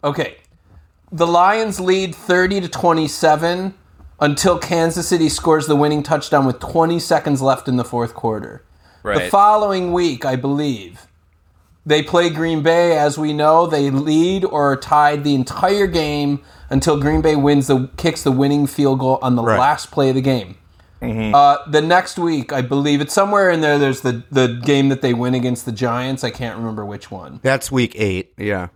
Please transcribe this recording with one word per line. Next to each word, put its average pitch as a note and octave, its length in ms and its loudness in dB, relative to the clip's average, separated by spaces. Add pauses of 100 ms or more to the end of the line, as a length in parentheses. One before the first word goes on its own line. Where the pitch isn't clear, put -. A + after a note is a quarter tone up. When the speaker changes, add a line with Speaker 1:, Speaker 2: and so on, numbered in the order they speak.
Speaker 1:
Okay. D3 340 -4 (720)
The E3+ 160 0
Lions G3 520 2
lead F#3 340 0
thirty F#3 460 0
to F3 80 -6
twenty-seven E3 1040 0 (460)
until D3 400 2
Kansas E3 480 -2
City D#3+ 220 2
scores D#3 380 0
the D3+ 80 2
winning D3 280 2
touchdown C#3+ 420 0
with B2+ 140 -2
twenty E3+ 400 0
seconds D3 420 0
left C3+ 280 0
in B2+ 80 0
the A#2+ 80 -2
fourth A#2 280 -6
quarter. G#2+ 500 -8 (400)
The G#2+ 60 -8
Speaker 2:
Right. F#2 220 0
Speaker 1:
following G3+ 600 2
week, E3+ 340 -2
I C#3 120 -2
believe, C3 720 -6 (760)
they D3+ 180 2
play F3 260 2
Green D#3+ 340 -2
Bay. E3+ 340 4
As D3 200 0
we D3+ 160 -4
know, D#3 340 4
they C#3+ 220 0
lead D#3 560 0
or C#3+ 260 0
are C3+ 60 -2
tied D3 480 2
the C#3+ 100 2
entire F#3+ 520 0
game D3 540 -2 (280)
until D3 280 2
Green D3 240 0
Bay D#3 140 2
wins C#3+ 320 2
the, C3 300 2
kicks E3 260 -2
the C#3 80 2
winning C#3 340 2
field C3+ 340 0
goal C3 220 0
on B2+ 140 0
the A#2 80 0
Speaker 3:
Right. A2+ 160 2
Speaker 1:
last C#3+ 320 0
play C#3 160 0
of C3 80 2
the C3+ 60 0
game. A#2 340 -2 (460)
Speaker 2:
Mm-hmm. A2 340 -2
Speaker 1:
Uh, C#3+ 220 6 (100)
the D3+ 140 2
next F3 360 0
week, D#3+ 360 -2
I C3+ 80 -2
believe, C#3+ 400 0
it's C#3+ 120 -6
somewhere G3 380 2
in E3 80 0
there, D3 180 2
there's C3+ 240 0
the, A#2+ 300 -4
the C3 160 2 (180)
game C#3 220 4
that C3+ 140 0
they B2+ 120 0
win B2 220 -2
against B2 300 -4
the A#2+ 80 -6
Giants. B2 500 -4
I B2 60 -4
can't A2+ 280 -10
remember A2 280 -8
which G2+ 260 -14
one. E2 320 -16
Speaker 3:
That's - 260 -8
week B2+ 280 -4
eight, F#2+ 400 -6
yeah. F#2+ 380 -8